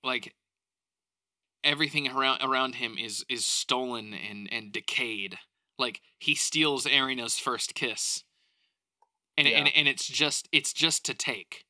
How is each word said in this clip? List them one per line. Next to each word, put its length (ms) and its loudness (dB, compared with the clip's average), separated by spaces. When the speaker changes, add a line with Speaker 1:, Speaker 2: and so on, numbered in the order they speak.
Speaker 1:
Like, 300 -4
everything 440 0
around, 340 2
around 340 0
him 220 -6
is, 320 -6
is 160 -2
stolen 680 -2
and, 380 -10
and 200 -8
decayed. 640 -4
Like, 220 0
he 160 0
steals 500 2
Erina's 520 2
first 380 -2
kiss. 480 -4
And, 100 8
Speaker 2:
Yeah. 100 8
Speaker 1:
and, 180 6
and 120 6
it's 200 0
just, 440 0
it's 220 2
just 320 2
to 80 -4
take. 560 -6